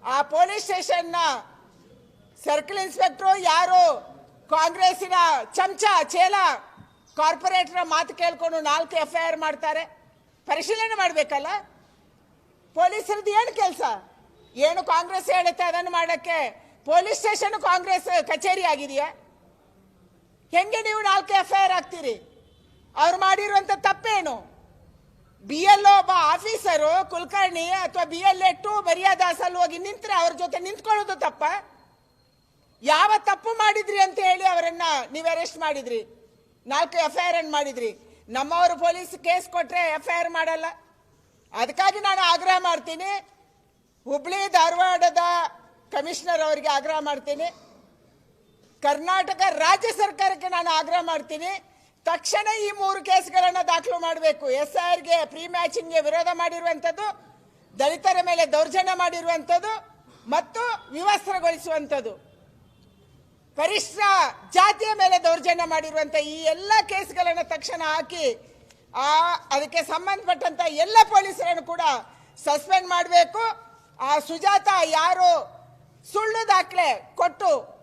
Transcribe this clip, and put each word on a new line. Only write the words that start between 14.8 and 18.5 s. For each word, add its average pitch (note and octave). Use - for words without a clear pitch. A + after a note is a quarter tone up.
ಕಾಂಗ್ರೆಸ್ F4
ಹೇಳುತ್ತೆ F4
ಅದನ್ನು F4
ಮಾಡಕ್ಕೆ E4
ಪೊಲೀಸ್ F4
ಸ್ಟೇಷನ್ G#4+
ಕಾಂಗ್ರೆಸ್ F4+
ಕಚೇರಿ F#4